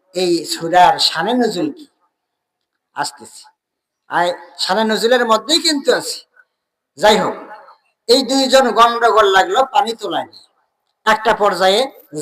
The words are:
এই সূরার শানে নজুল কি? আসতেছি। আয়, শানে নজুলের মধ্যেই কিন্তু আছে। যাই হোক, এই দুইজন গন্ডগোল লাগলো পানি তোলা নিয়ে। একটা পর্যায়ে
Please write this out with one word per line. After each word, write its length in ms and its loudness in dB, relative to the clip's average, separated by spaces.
এই 300 -2
সূরার 540 2
শানে 360 -2
নজুল 380 -2
কি? 140 -20
আসতেছি। 500 -12
আয়, 260 -2
শানে 260 -2
নজুলের 420 0
মধ্যেই 340 0
কিন্তু 340 -2
আছে। 260 -8
যাই 220 4
হোক, 160 -4
এই 160 2
দুইজন 480 2
গন্ডগোল 600 2
লাগলো 340 2
পানি 280 -2
তোলা 320 -8
নিয়ে। 200 -20
একটা 300 0
পর্যায়ে 560 0